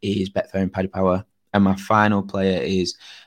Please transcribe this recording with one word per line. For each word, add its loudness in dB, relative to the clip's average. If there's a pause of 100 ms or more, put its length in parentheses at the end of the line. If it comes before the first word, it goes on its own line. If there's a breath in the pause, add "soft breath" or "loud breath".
is -2
Betfair -4
and -2
Paddy -2
Power. 0 (300)
And 4
my 2
final 2
player -2
is -2 (300 loud breath)